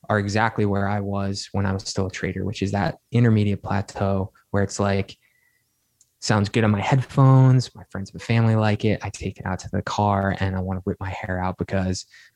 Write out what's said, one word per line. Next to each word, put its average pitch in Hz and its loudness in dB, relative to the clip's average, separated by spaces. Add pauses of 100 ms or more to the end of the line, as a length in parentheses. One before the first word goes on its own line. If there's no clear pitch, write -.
are 107 2
exactly 107 0
where 98 0
I 104 -2
was 98 -4
when 98 0
I 98 0
was 95 -4
still 95 -2
a 92 -4
trader, 95 -6
which 104 -4
is 98 -2
that 101 -2 (120)
intermediate 107 4
plateau 98 -2 (200)
where 101 2
it's - -4
like, 98 -2 (1000)
sounds 101 0
good 113 0
on 107 4
my 101 2
headphones, 131 4
my - -18
friends 98 -10
and - -14
family 113 2
like 107 0
it, 104 2
I 101 -8
take - -8
it - -10
out 92 -4
to - -12
the 95 -4
car 98 0
and 95 -2
I 95 -4
wanna 95 -6
rip 95 -4
my 95 -6
hair 92 -6
out 92 -4
because 92 -4 (300)